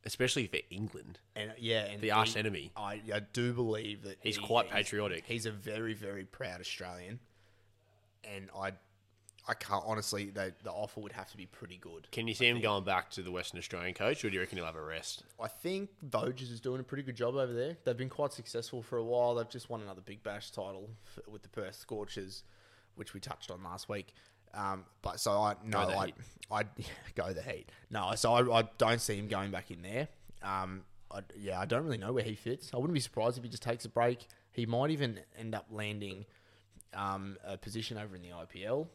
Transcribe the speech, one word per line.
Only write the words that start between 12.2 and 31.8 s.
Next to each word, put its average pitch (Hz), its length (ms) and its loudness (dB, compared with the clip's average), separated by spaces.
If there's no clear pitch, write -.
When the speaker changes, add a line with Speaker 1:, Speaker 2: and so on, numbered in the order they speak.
Speaker 1:
you 113 40 0
Speaker 2:
I 107 40 0
Speaker 1:
see 123 120 8
him 120 100 10
Speaker 2:
think. 113 80 2
Speaker 1:
going 101 180 6
back 92 280 2
to 95 100 -8
the 90 100 -6
Western 90 280 -4
Australian 90 340 -4
coach, 120 320 2
or 107 40 4
do 95 60 0
you 92 60 2
reckon 92 160 -2
he'll 85 80 -2
have 80 100 -6
a 80 60 -8
rest? 80 420 -6
Speaker 2:
I 110 60 -2
think 196 420 -4
Voges 123 500 -2
is 117 80 -8
doing 131 200 -2
a 127 40 -6
pretty 139 200 -6
good 131 120 -6
job 120 200 2
over 127 180 2
there. 135 300 -2
They've 120 140 2
been 127 120 -2
quite 143 240 0
successful 117 480 -6
for 120 160 -4
a 117 60 2
while. 120 320 6
They've 117 140 0
just - 200 -10
won 117 120 -4
another 95 200 -10
Big 101 220 -12
Bash 104 280 -6
title 98 380 -6
f-, - 100 -12
with 104 160 -14
the 95 60 -20
Perth 98 260 -6
Scorchers, 104 680 -8
which - 180 -12
we 98 60 -8
touched - 320 -10
on 92 120 -8
last 90 240 -10
week. 104 260 -4
Um, 98 320 -2
but 92 180 -4
so 110 120 4
I, 104 320 6
no, 104 220 2
Speaker 1:
Go 92 60 2
the 98 60 2
Speaker 2:
I, 95 100 2
Speaker 1:
Heat. - 80 -8
Speaker 2:
I, 107 120 2
<laughs> - 260 -12
go 92 180 0
the 80 100 -4
Heat. 98 260 -8
No, 101 260 0
so 117 180 6
I, 120 280 10
I - 20 4
don't 117 220 6
see 107 160 0
him 101 140 -4
going 98 220 0
back 95 200 -6
in 85 120 -10
there. 120 240 -2
Um, 95 400 -2
I, 101 100 -6
yeah, 95 240 -2
I 101 40 2
don't 123 200 2